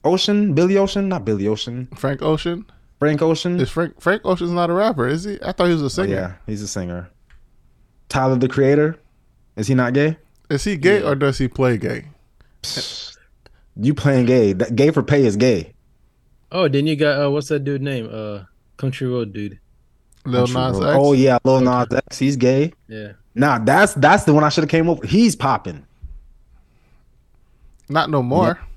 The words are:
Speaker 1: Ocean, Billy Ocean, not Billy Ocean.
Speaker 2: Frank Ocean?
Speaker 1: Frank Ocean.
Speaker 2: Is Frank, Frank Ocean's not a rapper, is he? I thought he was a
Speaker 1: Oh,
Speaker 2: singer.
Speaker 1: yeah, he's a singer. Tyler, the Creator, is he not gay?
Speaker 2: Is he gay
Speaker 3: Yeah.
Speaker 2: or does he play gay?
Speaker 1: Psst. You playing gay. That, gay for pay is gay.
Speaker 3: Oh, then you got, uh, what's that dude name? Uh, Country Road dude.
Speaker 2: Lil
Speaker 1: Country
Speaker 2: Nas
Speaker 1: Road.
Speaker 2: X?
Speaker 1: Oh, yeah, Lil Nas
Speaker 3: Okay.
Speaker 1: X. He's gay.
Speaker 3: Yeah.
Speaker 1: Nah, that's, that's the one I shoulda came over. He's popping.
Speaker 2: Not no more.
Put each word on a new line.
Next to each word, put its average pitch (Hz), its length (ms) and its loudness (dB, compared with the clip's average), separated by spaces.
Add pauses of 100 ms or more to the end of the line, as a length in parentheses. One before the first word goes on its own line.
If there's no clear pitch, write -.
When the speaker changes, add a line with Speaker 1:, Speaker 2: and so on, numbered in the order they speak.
Speaker 1:
Ocean, 202 500 0
Billy 180 240 2
Ocean, 196 320 -2
not 165 160 -6
Billy 104 220 -2
Ocean. 120 480 -6
Speaker 2:
Frank 139 260 -6
Ocean? 156 440 -4 (340)
Speaker 1:
Frank 147 240 0
Ocean. 165 360 0
Speaker 2:
Is 127 120 -2
Frank, 170 280 -6
Frank 202 260 0
Ocean's 175 260 0
not 175 180 0
a 170 40 0
rapper, 180 340 0
is 165 160 -4
he? 202 180 -10
I - 120 -8
thought 180 120 0
he 175 80 4
was 156 80 0
a 139 40 -2
Speaker 1:
Oh, - 20 -2
Speaker 2:
singer. 190 280 -2
Speaker 1:
yeah, 92 180 -6 (120)
he's 104 160 -8
a 104 60 -10
singer. 87 420 -8 (960)
Tyler, 131 280 0
the 127 120 2
Creator, 143 480 2 (600)
is 110 120 -6
he 135 60 0
not 127 220 2
gay? 156 220 0 (340)
Speaker 2:
Is 143 140 -4
he 202 120 -2
gay 185 240 2
Speaker 3:
Yeah. 151 80 -2
Speaker 2:
or 139 60 2
does 139 240 -2
he 131 80 0
play 123 300 0
gay? 117 320 -8 (520)
Speaker 1:
Psst. - 560 -12 (580)
You 131 200 -2
playing 131 320 2
gay. 117 260 4
That, 113 220 -2
gay 139 160 4
for 143 100 0
pay 143 240 2
is 104 100 0
gay. 107 380 0 (760)
Speaker 3:
Oh, 175 160 0
then 139 180 0
you 156 100 0
got, 143 300 0
uh, 139 60 0
what's 143 160 -4
that 143 160 -2
dude 139 180 -4
name? 131 300 -6
Uh, 104 320 -10 (340)
Country 131 300 -4
Road 117 260 -4
dude. 104 260 -10 (680)
Speaker 2:
Lil 123 220 2
Speaker 1:
Country 127 140 -2
Speaker 2:
Nas 127 180 -2
Speaker 1:
Road. 143 100 0
Speaker 2:
X? 147 100 4
Speaker 1:
Oh, 143 140 4
yeah, 131 320 4
Lil 131 160 4
Nas 123 240 2
Speaker 3:
Okay. 123 120 -6
Speaker 1:
X. - 220 -8
He's 135 160 0
gay. 135 380 2 (160)
Speaker 3:
Yeah. 107 240 -14 (220)
Speaker 1:
Nah, 135 240 2
that's, 147 340 4
that's 165 320 4
the 156 80 4
one 151 100 6
I 151 60 2
shoulda 156 180 0
came 165 220 2
over. 151 180 -2
He's 208 280 4
popping. 101 500 -4 (2000)
Speaker 2:
Not 156 200 -2
no 143 120 0
more. 165 380 0 (180)